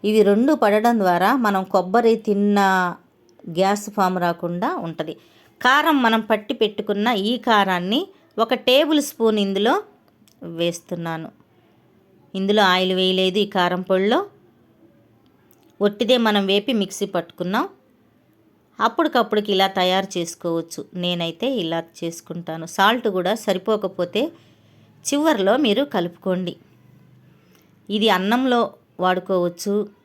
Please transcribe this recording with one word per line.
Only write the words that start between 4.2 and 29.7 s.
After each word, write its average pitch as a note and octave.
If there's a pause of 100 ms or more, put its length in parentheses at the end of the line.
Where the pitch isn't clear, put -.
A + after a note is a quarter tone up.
ఉంటది. D#3+ (460)
కారం D4
మనం A3+ (100)
పట్టి G#3+
పెట్టుకున్న G#3 (140)
ఈ A3
కారాన్ని G3 (360)
ఒక A3+ (100)
టేబుల్ D4
స్పూన్ A3+
ఇందులో G3+ (840)
వేస్తున్నాను. E3+ (1040)
ఇందులో G3
ఆయిల్ F#3
వేయలేదు F#3
ఈ G3+
కారం F3+
పొడిలో, G3 (1600)
ఒట్టిదే G#3
మనం G#3
వేపి G3+
మిక్సీ G3+
పట్టుకున్నాం. F#3 (1120)
అప్పటికప్పుడుకి A3
ఇలా F#3+ (100)
తయారు F#3
చేసుకోవచ్చు. E3 (160)
నేనైతే F3 (120)
ఇలా E3 (140)
చేసుకుంటాను. E3
సాల్ట్ A3+
కూడా F#3
సరిపోకపోతే F#3+ (840)
చివర్లో C4+
మీరు B3+ (100)
కలుపుకోండి. F3+ (1300)
ఇది G#3+
అన్నంలో A#3 (380)
వాడుకోవచ్చు F#3 (300)